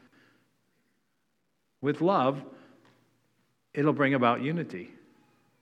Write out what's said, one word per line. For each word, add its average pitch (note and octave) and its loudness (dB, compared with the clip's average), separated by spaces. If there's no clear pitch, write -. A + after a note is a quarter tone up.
with C#3+ -2
love, C#3+ 2
it'll D3 2
bring C3+ 2
about A#2+ 2
unity, C3+ -6